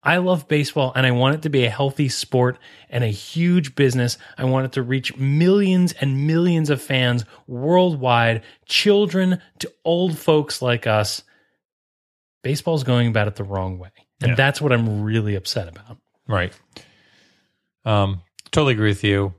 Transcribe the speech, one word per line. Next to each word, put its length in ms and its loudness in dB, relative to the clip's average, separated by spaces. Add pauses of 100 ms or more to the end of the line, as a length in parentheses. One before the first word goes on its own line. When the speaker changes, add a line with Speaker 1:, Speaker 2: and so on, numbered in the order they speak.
Speaker 1:
I 160 2
love 300 -2
baseball, 460 -2
and 120 2
I 60 2
want 240 2
it 60 -8
to 60 -4
be 160 2
a 60 2
healthy 400 -2
sport 480 -2 (320)
and 120 -4
a 60 0
huge 680 -2
business. 440 0 (180)
I 80 -6
want 220 0
it 60 -8
to 100 -4
reach 340 -4
millions 800 2
and 320 -2
millions 420 2
of 140 0
fans 420 0 (220)
worldwide, 960 2 (240)
children 760 2 (200)
to 120 -10 (100)
old 360 0
folks 420 0
like 260 -2
us. 360 0 (1200)
Baseball's 420 -2
going 240 2
about 200 0
it 80 -10
the 80 -8
wrong 340 -6
way, 100 -16 (320)
and 120 0
Speaker 2:
Yeah. 20 2
Speaker 1:
that's 260 2
what 120 0
I'm 300 0
really 340 -2
upset 320 -6
about. 280 -20 (320)
Speaker 2:
Right. 240 -2 (1300)
Um, 340 0 (300)
totally 240 2
agree 160 2
with 140 -4
you. 340 2